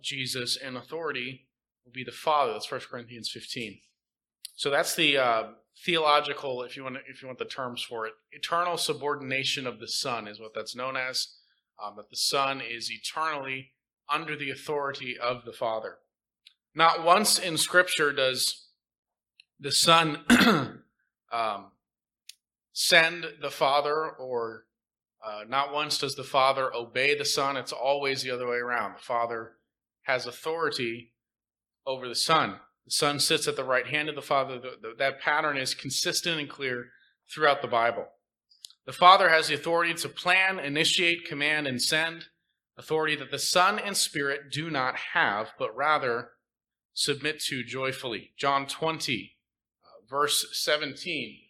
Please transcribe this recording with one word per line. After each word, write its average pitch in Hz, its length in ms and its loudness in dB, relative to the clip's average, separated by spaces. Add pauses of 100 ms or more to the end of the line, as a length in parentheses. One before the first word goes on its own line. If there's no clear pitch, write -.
Jesus 127 540 -4
in 131 180 -10
authority 131 720 -8 (380)
will 120 80 -20
be 127 100 -10
the 117 80 -10
Father. 143 400 2
That's 107 140 -6
First - 240 -8
Corinthians 117 420 -10
fifteen. 113 480 -10 (760)
So 143 120 -2
that's 143 240 2
the, 147 240 4
uh, 117 260 4 (420)
theological, 147 800 2
if 120 120 -12
you 135 80 -12
want, 131 140 -8 (100)
if 135 140 -20
you 131 80 -14
want 127 100 -14
the 110 60 -4
terms 123 360 -8
for 113 240 -6
it, 110 80 -8 (200)
eternal 170 440 -2
subordination 135 880 -2
of 110 140 -6
the 117 80 -12
Son 117 400 -4
is 104 100 -14
what 110 160 -16
that's 110 220 -8
known 131 220 -6
as, 127 320 -4 (520)
um, 104 140 -10
that 104 140 -18
the - 80 -12
Son 135 420 0
is 117 320 -8
eternally 135 800 -6 (380)
under 151 260 -2
the 143 160 -6
authority 139 640 -6
of 120 280 -4
the 113 80 -14
Father. 110 460 -6 (760)
Not 165 280 4
once 196 340 6
in 170 200 -2
Scripture 165 540 4
does 131 540 -2 (920)
the 139 120 -6
Son, 165 560 6
<clears throat> 202 540 4 (500)
um, 107 400 -4 (1000)
send 165 560 4 (120)
the 143 120 -6
Father, 147 420 2
or, 123 720 -6 (580)
uh, 107 240 -8
not 139 240 0
once 147 280 -2
does 135 160 -4
the 131 80 -12
Father 131 500 2
obey 123 420 0
the 143 100 -6
Son. 139 320 0
It's 120 140 -8
always 135 520 0
the 131 80 -4
other 123 180 -4
way 120 80 0
around. 120 380 -2
The - 80 -20
Father 117 480 -2 (540)
has 127 200 0
authority 135 880 -4 (720)
over 127 240 -6
the 113 60 -8
Son. 127 440 2 (260)
The - 60 -10
Son 143 280 0
sits - 280 2
at 143 80 -2
the 139 80 -4
right 127 220 2
hand 151 240 -2
of 147 60 -8
the - 80 -10
Father. 135 340 0
The, 123 140 -12 (100)
the, 113 160 -12
that 135 240 0
pattern 151 360 0
is 131 180 -2
consistent 165 640 -2
and 143 100 -6
clear 123 380 -6 (440)
throughout 151 300 4
the 123 60 -4
Bible. 117 400 2 (800)
The 135 60 -10
Father 185 360 8
has 160 180 6
the 151 60 2
authority 170 400 0
to 156 160 -4
plan, 190 480 2
initiate, 165 720 2
command, 147 400 0
and 123 120 -2
send, 165 460 0 (540)
authority 156 380 0
that 139 120 -10
the 139 80 -4
Son 185 400 4
and 196 180 -6
Spirit 143 560 -2
do 160 200 -4
not 127 240 0 (180)
have, 110 460 2
but 113 160 -4
rather 135 540 0 (680)
submit 147 440 -2
to 127 240 -4
joyfully. 127 720 -6
John 139 300 2
twenty, 147 680 -4 (460)
uh, - 240 -20
verse 143 440 0
seventeen, 151 880 -4 (100)